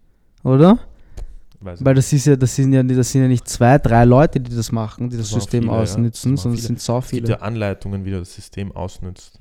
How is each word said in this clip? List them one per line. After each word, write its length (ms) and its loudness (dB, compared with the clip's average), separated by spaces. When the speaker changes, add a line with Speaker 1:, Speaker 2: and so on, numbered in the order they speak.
Speaker 1:
oder? 360 6
Speaker 2:
Weiß 180 -16
ich 80 -6
Speaker 1:
Weil 80 4
Speaker 2:
nicht. 120 2
Speaker 1:
das 60 -6
ist 140 0
ja, 100 6
das 200 -2
sind 160 2
ja, 100 4
das 300 0
sind 100 2
ja 60 2
nicht 200 -2
zwei, 300 4
drei 260 4
Leute, 360 4
die 140 -8
das 180 -4
machen, 380 -6
die 60 -10
das 100 -6
Speaker 2:
Das 60 -10
waren 100 -4
Speaker 1:
System 200 -2
Speaker 2:
viele, 120 -2
ja. 60 0
Speaker 1:
ausnützen, 540 -2
Speaker 2:
Das 100 -4
waren 100 -2
Speaker 1:
sondern 40 -
es 20 -8
Speaker 2:
viele. 60 -8
Speaker 1:
sind 140 -6
so 180 -2
Speaker 2:
Es 120 -8
gibt 160 -6
Speaker 1:
viele. 120 -2
Speaker 2:
ja 40 -16
Anleitungen, 640 -6
wie 60 -8
du 80 -6
das 160 -14
System 380 -14
ausnützt, 680 -14